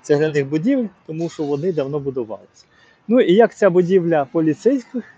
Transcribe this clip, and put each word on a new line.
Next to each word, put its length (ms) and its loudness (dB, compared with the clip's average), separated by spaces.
цегляних 440 0
будівель, 400 -2
тому 240 -8
що 120 -10
вони 300 -4
давно 280 -4
будувалися. 640 -10
Ну 120 2
і 140 4
як 200 4
ця 160 2
будівля 540 2
поліцейських 800 -2